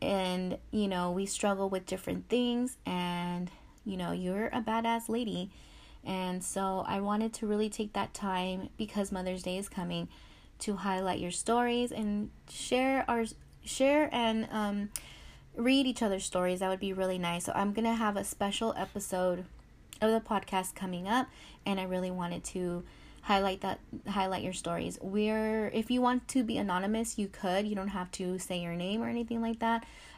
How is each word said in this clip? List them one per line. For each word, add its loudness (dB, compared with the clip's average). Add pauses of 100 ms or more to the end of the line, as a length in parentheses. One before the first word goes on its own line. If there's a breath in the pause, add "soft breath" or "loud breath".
And, 0 (140)
you 2
know, 0
we 0
struggle 2
with -2
different -4
things. 2
And, -2 (320 loud breath)
you -4
know, -2
you're 0
a -2
badass 0
lady. -2 (540 loud breath)
And -2
so 0
I 0
wanted 0
to -4
really 2
take -4
that -2
time, -2
because -2
Mother's -2
Day -2
is -4
coming, -4 (520 loud breath)
to -2
highlight 0
your -2
stories 2
and -2 (200)
share 2
our, 2 (400)
share 6
and, 2
um, 0 (640 loud breath)
read 4
each 0
other's 2
stories. 2
That 2
would 0
be -2
really 0
nice. 0
So -2
I'm 2
gonna 2
have 2
a 0
special 0
episode 0 (540)
of 6
the 4
podcast -2
coming -4
up, 4 (380 loud breath)
and 2
I 0
really 0
wanted -4
to -2 (380 loud breath)
highlight 4
that, -2 (280)
highlight 0
your -2
stories. -2
We're, 2
if 0
you 4
want 4
to 2
be 0
anonymous, 0
you 0
could. 0
You -2
don't -2
have -4
to -2
say -4
your -4
name -2
or -2
anything -2
like -2
that. 2 (320 loud breath)